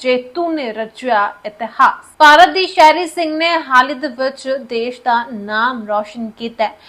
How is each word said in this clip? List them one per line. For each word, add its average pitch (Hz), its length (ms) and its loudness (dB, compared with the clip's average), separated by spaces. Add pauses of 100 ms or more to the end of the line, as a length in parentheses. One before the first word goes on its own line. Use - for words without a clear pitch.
ਜੇਤੂ 254 520 -4
ਨੇ 262 200 -6
ਰਚਿਆ 220 640 -4 (120)
ਇਤਿਹਾਸ। - 720 -4
ਭਾਰਤ 311 300 8
ਦੀ 370 180 -2
ਸ਼ਹਿਰੀ 320 400 4
ਸਿੰਘ 311 320 -6
ਨੇ 330 200 0
ਹਾਲ 269 320 2
ਹੀ 302 40 -6
ਦੇ 277 140 -8
ਵਿੱਚ 262 520 -6
ਦੇਸ਼ 240 420 -8
ਦਾ 233 300 0
ਨਾਮ 220 560 -4
ਰੌਸ਼ਨ 214 420 -6
ਕੀਤਾ 233 340 -6
ਹੈ। 208 140 -8 (100)